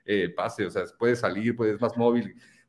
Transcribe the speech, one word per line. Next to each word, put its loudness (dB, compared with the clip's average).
eh, 2
pase, -2
o -4
sea, -2
puede 4
salir, -2
puede, 0
es -8
más 0
móvil, 2